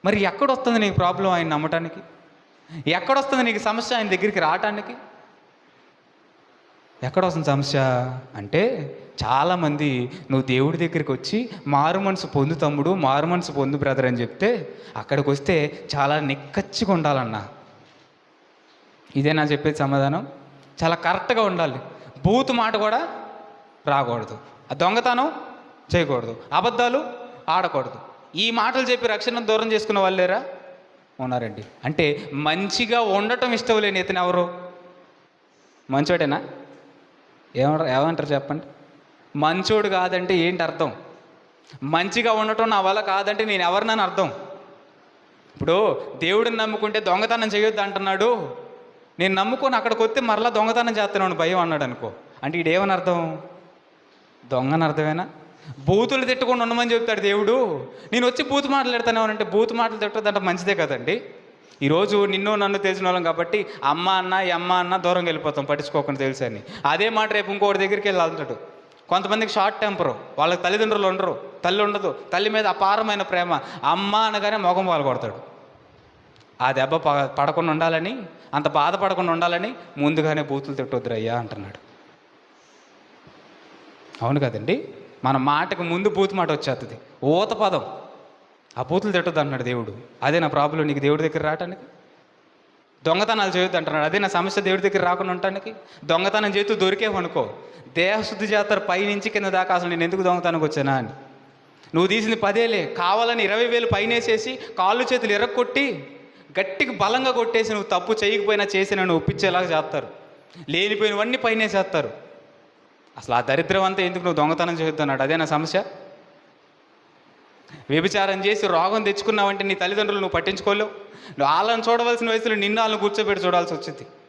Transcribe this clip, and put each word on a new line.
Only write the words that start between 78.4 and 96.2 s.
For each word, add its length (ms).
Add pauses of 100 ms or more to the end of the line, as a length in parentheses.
అంత 140
బాధపడకుండా 640
ఉండాలని 400 (240)
ముందుగానే 460
బూతులు 320
తిట్టొద్దురయ్యా 640
అంటున్నాడు. 400 (2500)
అవును 180
కదండి? 480 (380)
మన 120
మాటకు 460
ముందు 260
బూతు 260
మాట 160
వచ్చేస్తుంది, 440 (280)
ఊత 260
పదం. 340 (920)
ఆ 60
బూతులు 280
తిట్టొద్దు 280
అంటున్నాడు 240
దేవుడు. 280 (320)
అదే 160
నా 80
ప్రాబ్లం 400
నీకు 120
దేవుడి 300
దగ్గర 140
రావటానికి? 380 (1200)
దొంగతనాలు 480
చేయొద్దు 260
అంటున్నాడు, 280
అదే 140
నా 80
సమస్య 340
దేవుడి 280
దగ్గర 160
రాకుండా 260
ఉండటానికి? 420 (320)
దొంగతనం 500